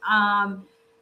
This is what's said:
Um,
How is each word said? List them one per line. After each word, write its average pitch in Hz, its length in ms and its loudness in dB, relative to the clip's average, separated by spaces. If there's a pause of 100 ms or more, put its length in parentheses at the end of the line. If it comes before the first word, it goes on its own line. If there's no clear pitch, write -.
Um, 202 600 0 (340)